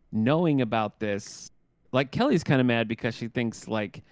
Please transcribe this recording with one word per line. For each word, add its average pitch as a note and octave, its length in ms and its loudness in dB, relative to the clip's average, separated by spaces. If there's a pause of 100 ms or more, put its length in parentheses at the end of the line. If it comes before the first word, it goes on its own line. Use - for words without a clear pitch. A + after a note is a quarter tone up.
(120)
knowing C#3+ 480 2
about A2 400 -2
this, G2+ 500 -6 (400)
like, C3 220 0
Kelly's A3+ 320 2
kinda C3 200 4
mad A#2 220 2
because A#2 300 -4
she A#2+ 120 -8
thinks, A2+ 380 -4
like, G#2+ 460 -4